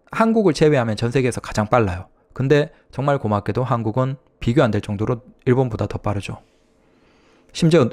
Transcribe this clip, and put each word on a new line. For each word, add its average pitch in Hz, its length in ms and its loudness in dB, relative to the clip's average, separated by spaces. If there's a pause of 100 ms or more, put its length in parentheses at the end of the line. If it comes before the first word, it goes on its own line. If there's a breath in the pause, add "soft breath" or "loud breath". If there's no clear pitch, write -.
(100)
한국을 220 440 2
제외하면 127 420 2
전 117 140 -2
세계에서 123 300 -2
가장 - 280 -4
빨라요. 95 400 0 (240)
근데 147 400 0 (180 soft breath)
정말 139 280 -2
고맙게도 104 460 -2
한국은 127 520 -2 (240)
비교 123 220 2
안 120 80 2
될 104 100 0
정도로 107 400 -4 (240)
일본보다 120 420 0
더 - 120 -8
빠르죠. - 400 -6 (1160 soft breath)
심지어 156 380 4